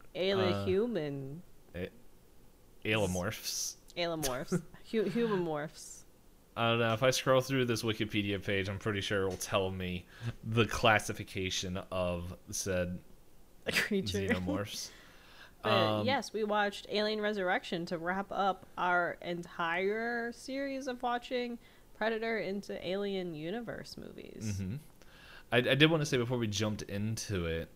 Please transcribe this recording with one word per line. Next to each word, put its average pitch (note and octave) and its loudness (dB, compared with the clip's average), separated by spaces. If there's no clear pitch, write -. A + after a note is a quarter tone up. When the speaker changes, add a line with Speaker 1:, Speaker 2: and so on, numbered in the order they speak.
Speaker 1:
Uh, D3+ -6
Speaker 2:
Alihuman. F#3 0
Speaker 1:
a-, - -4
Alomorphs. G2+ 0
Speaker 2:
Alomorphs. D#3+ -2
Speaker 1:
<laughs> - -14
Speaker 2:
Hu-, A3 2
humomorphs. F3+ -2
Speaker 1:
I A#2 4
don't A#2 4
know. A2+ 4
If A2+ 2
I C3 8
scroll C3 6
through B2+ 2
this A2+ 0
Wikipedia G#2 0
page, G2 0
I'm G2 -4
pretty G2+ -2
sure G2 2
it G2 2
will F2+ -2
tell F#2+ 0
me F2+ -4
the A2+ 4
classification G2+ 2
of F2+ -2
said F2+ 0
Speaker 2:
<laughs> - -2
Creature. F#3+ 0
Speaker 1:
xenomorphs. F#2+ -2
Speaker 2:
But G#3+ 0
Speaker 1:
Um, A3 4
Speaker 2:
yes, C4 0
we A3 0
watched G#3 0
Alien G#3+ 0
Resurrection G3 0
to F3+ -4
wrap F#3 -2
up F#3+ 0
our F3 4
entire F#3+ -2
series C4+ -6
of B3 -6
watching A#3+ -2
Predator A3+ 0
into G3 -4
Alien F#3+ -2
Universe F#3+ -8
movies. - -8
Speaker 1:
Mm-hmm. G2 -4
I, A#2+ 4
I B2 4
did D3 10
wanna D#3 4
say C3+ 2
before B2 2
we A#2 0
jumped G#2 -2
into G2+ -2
it E2 -2